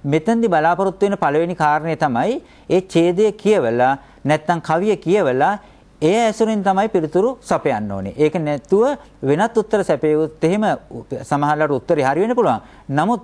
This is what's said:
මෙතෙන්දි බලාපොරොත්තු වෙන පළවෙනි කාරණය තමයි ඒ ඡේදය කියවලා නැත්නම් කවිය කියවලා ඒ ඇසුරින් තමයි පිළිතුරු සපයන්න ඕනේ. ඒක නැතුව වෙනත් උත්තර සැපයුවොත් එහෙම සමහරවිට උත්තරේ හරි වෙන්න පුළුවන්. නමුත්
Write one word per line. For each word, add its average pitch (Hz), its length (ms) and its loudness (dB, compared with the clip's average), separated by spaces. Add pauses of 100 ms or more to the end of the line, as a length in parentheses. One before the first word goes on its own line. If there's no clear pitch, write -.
මෙතෙන්දි 220 480 0
බලාපොරොත්තු 175 580 0
වෙන 196 120 0
පළවෙනි 165 360 0
කාරණය 156 420 0
තමයි 151 440 -2 (260)
ඒ 175 140 2
ඡේදය 180 520 0
කියවලා 135 680 0 (220)
නැත්නම් 151 420 -2
කවිය 180 340 0
කියවලා 165 640 0 (440)
ඒ 160 160 2
ඇසුරින් 220 460 0
තමයි 196 240 2
පිළිතුරු 185 520 0
සපයන්න 123 520 -2
ඕනේ. 98 240 -8
ඒක 151 180 0
නැතුව 190 640 0 (220)
වෙනත් 170 400 0
උත්තර 208 260 -2
සැපයුවොත් 156 600 -2
එහෙම 202 200 0 (540)
සමහරවිට 147 520 -2
උත්තරේ 147 340 0
හරි 139 180 0
වෙන්න 233 120 0
පුළුවන්. 156 260 0 (260)
නමුත් 175 380 -2